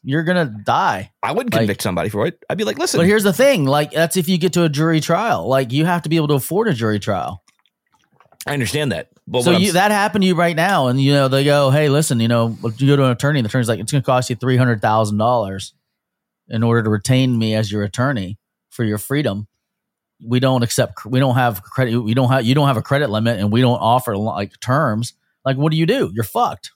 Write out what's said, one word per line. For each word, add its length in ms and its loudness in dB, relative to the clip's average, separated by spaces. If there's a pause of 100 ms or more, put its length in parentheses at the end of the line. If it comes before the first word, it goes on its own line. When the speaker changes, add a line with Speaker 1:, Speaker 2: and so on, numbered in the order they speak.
Speaker 1:
You're 200 -2
gonna 220 0 (200)
die. 460 0 (100)
Speaker 2:
I 100 -2
wouldn't 220 -4
Speaker 1:
Like, 80 2
Speaker 2:
convict 220 -2
somebody 260 -2
for 160 -2
it. 140 -6 (100)
I'd 80 -4
be 60 -4
like, 160 -4
"Listen." 200 0
Speaker 1:
But 60 4
here's 180 4
the 100 2
thing. 320 2
Like, 260 0
that's 260 0
if 100 0
you 120 2
get 140 0
to 100 2
a 60 2
jury 300 0
trial. 480 0
Like, 240 0
you 140 0
have 180 0
to 60 -8
be 60 0
able 140 0
to 40 4
afford 340 0
a 60 0
jury 260 -2
trial. 440 -6 (1040)
Speaker 2:
I 60 -4
understand 400 -2
that. 160 -8 (180)
But 160 -2
Speaker 1:
So 80 4
Speaker 2:
what 60 4
I'm 40 2
Speaker 1:
you, 60 2
Speaker 2:
s- 80 0
Speaker 1:
that 160 4
happened 320 0
to 40 2
you 60 2
right 220 0
now, 320 2
and, 120 0
you 140 4
know, 140 4
they 160 2
go, 260 4
"Hey, 200 2
listen, 300 0
you 80 2
know, 300 0 (200)
you 100 2
go 80 6
to 100 2
an 60 2
attorney, 320 0
the 40 -2
attorney's 220 -2
like, 100 -2
'It's 120 -8
gonna 100 2
cost 300 0
you 40 -2
three 220 0
hundred 240 2
thousand 360 2
dollars 560 -2 (760)
in 140 -2
order 180 2
to 80 -2
retain 480 0
me 160 0
as 180 -2
your 120 -4
attorney 560 -4 (320)
for 120 -6
your 140 -2
freedom. 500 -4 (800)
We 140 0
don't 240 2
accept 320 -2
cr-, 140 -16
we 100 0
don't 160 2
have 260 0
credit, 380 -2
we 160 -2
don't 160 2
have, 120 2
you 120 2
don't 120 2
have 100 2
a 40 -2
credit 300 -2
limit, 280 0
and 120 0
we 100 2
don't 180 2
offer, 380 0
like, 420 -6
terms." 540 -2 (320)
Like, 120 -2
what 140 0
do 60 0
you 80 2
do? 300 0
You're 80 -4
fucked. 520 -6